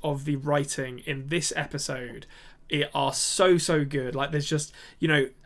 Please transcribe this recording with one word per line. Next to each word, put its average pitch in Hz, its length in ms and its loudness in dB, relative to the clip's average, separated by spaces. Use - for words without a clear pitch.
of 143 240 -2
the 147 100 0
writing 139 680 -2
in 139 220 -6
this 160 280 -2
episode, 127 720 -6
it 147 260 0
are 139 200 2
so, 185 420 6
so 165 300 2
good. 131 280 -2
Like, 139 160 -2
there's 147 160 0
just, 151 280 -2
you - 100 2
know, 147 220 4